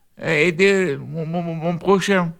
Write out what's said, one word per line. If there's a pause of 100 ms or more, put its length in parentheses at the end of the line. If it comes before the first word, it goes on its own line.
(200)
aidé
mon,
mon,
mon,
mon
prochain.